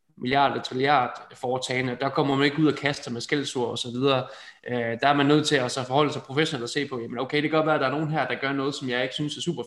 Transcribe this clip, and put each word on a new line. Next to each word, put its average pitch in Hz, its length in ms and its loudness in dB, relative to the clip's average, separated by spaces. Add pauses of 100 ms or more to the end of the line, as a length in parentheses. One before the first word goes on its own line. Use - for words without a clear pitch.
(160)
milliard- 135 340 2
eller 117 120 -4
trilliard 127 720 0
foretagende, 127 640 -2
der 139 80 0
kommer 139 280 2
man 139 80 4
ikke 143 140 2
ud 156 80 6
og 143 120 2
kaster 139 320 -4
med 120 100 -6
skældsord 127 500 -2
og 110 80 -6
så 123 120 -6
videre. 131 360 2 (420)
Øh, 117 320 -2
der 139 80 4
er 143 60 6
man 143 120 4
nødt 151 200 6
til 151 100 4
at 123 140 0
så 127 160 -4
forholde 139 260 2
sig 127 100 -8
professionelt 147 400 -2
og 120 60 -4
se 143 200 -2
på, 127 120 -6
jamen 117 180 -8
okay, 139 240 -2
det 151 80 0
kan 160 80 2
godt 151 80 2
være, 156 80 4
at 147 60 2
der 135 60 0
er 131 40 0
nogen 147 200 -2
her, 151 180 0
der 127 60 -4
gør 135 180 -2
noget, 139 220 -2
som 135 140 -6
jeg 123 140 0
ikke 135 120 -4
synes 147 220 -4
er 123 40 -8
super 160 260 -4